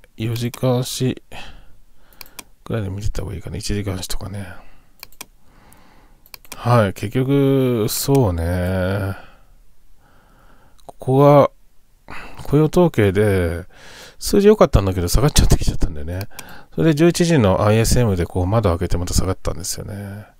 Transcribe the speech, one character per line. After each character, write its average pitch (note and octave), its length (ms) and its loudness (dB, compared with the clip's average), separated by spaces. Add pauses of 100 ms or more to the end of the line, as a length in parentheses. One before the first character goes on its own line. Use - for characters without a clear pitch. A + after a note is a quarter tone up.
(160)
四 A2+ 200 -6
時 A#2+ 160 -6
間 B2+ 280 -2
足 B2+ 420 -4 (1400)
ぐ - 100 -8
ら A2+ 60 -4
い G#2+ 40 -4
で F#2+ 60 -6
見 G2 120 -8
て G#2 80 -2
た - 140 -2
方 - 40 -8
が - 80 -10
い - 40 -8
い - 20 -14
か - 80 -10
な。 - 80 -8
一 G#2+ 160 -4
時 G2+ 100 -4
間 G2 120 -6
足 F#2 120 -10
と - 100 -4
か G#2 120 -8
ね。 G2 180 -12 (2000)
は A#2 320 2
い、 F#2 60 -4
結 - 160 -8
局、 C3 800 0
そ B2 400 0
う F2 40 -2
ね。 F#2 840 -2 (1700)
こ - 120 -20
こ C3 200 0
が、 C#3+ 340 6 (920)
雇 - 140 0
用 D#3 80 4
統 F3 240 2
計 G#2 220 2
で、 F2+ 540 0 (520)
数 - 220 0
字 G3 80 6
良 G#3+ 80 8
か F#3+ 100 4
っ - 40 4
た G#2+ 120 2
ん G2 40 0
だ F#2+ 80 0
け F#2+ 80 -4
ど、 F2 80 -2
下 - 100 4
が C#3+ 80 4
っ D3+ 40 0
ち - 100 4
ゃ - 20 8
っ - 40 8
て - 100 6
き - 80 2
ち - 60 2
ゃ - 20 2
っ - 40 -2
た - 120 4
ん F2 40 -4
だ D2 60 -6
よ D2+ 60 -6
ね。 F2+ 240 -8 (440)
そ D#3+ 80 -2
れ D#3 60 4
で D#3+ 80 4
十 E3 140 4
一 E3+ 160 0
時 E3+ 120 2
の G#2 280 4
ア G#2 80 4
イ A2 60 4
エ A2+ 60 4
ス - 140 4
エ B2 60 2
ム G2+ 100 0
で F2 100 0
こ - 160 -2
う F2+ 60 0
窓 G#2 220 2
開 E2+ 100 0
け F2+ 80 -4
て - 100 0
ま F2 80 -2
た - 80 -6
下 - 120 2
が F#2+ 80 0
っ - 20 -18
た - 180 -6
ん F2 40 -10
で - 80 -10
す - 140 -8
よ F#2 60 -12
ね。 G2+ 400 -12 (140)